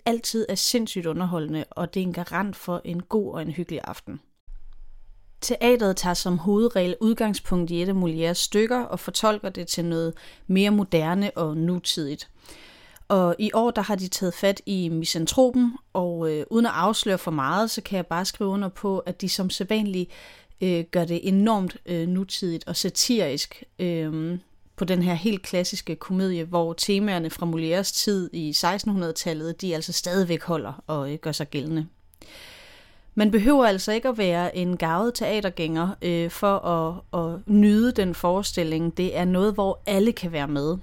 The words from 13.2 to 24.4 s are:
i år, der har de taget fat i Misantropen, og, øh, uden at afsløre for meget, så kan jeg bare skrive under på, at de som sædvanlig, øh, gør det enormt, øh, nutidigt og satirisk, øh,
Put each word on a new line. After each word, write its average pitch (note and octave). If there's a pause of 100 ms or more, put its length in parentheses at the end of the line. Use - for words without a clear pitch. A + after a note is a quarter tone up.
i G#3+
år, A#3
der A3+
har G3+
de F#3+
taget F3+
fat G3
i F#3
Misantropen, A#3+ (160)
og, E3+
øh, D3+
uden A#3
at A3+
afsløre F#3+
for -
meget, D#3+
så G#3+
kan G3
jeg F3
bare E3+
skrive G3
under G3
på, F#3+
at -
de F#3
som F#3
sædvanlig, G3 (540)
øh, F3
gør E3+
det E3+
enormt, G3
øh, E3+
nutidigt F3+
og E3+
satirisk, F3 (160)
øh, E3 (380)